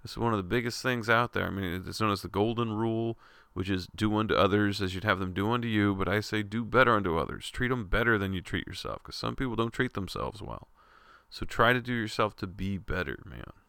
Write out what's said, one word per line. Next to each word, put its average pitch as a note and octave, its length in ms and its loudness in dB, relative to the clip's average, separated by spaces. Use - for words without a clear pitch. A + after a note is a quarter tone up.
This - 100 -14
is - 60 -10
one A2+ 140 2
of G#2+ 40 2
the G2 60 0
biggest A2+ 400 -2
things A#2+ 260 -2
out A#2 240 4
there. F#2 140 0
I F2+ 40 -4
mean, F#2 360 -4
it's F#2+ 140 -8
known A2 100 4
as G2 120 0
the F#2 60 -8
golden A2 440 0
rule, A2+ 460 -2
which F#2+ 160 -6
is F#2 260 0
do G#2+ 220 2
unto A2 180 2
others G2+ 460 4
as F#2 140 -2
you'd F#2 100 -6
have G2+ 140 2
them F#2 140 -4
do G2+ 180 0
unto A#2+ 180 0
you, G2+ 260 4
but F#2+ 140 -2
I G#2 120 2
say G#2+ 220 -2
do G#2+ 220 -4
better A#2+ 300 6
unto F#2+ 220 2
others. - 340 -4
Treat B2 200 -2
'em A#2+ 160 -2
better A2 320 4
than G2 140 0
you F#2 80 -2
treat - 260 -6
yourself, - 360 -8
'cause - 140 -14
some A#2+ 200 -4
people B2+ 200 -2
don't A2+ 160 0
treat B2+ 220 -2
themselves F2+ 480 -6
well. - 260 -10
So - 160 -8
try A#2+ 260 6
to B2+ 80 4
do A#2+ 120 -4
yourself A2 440 0
to G#2 100 -6
be F#2+ 320 -4
better, D#2+ 460 -4
man. - 280 -14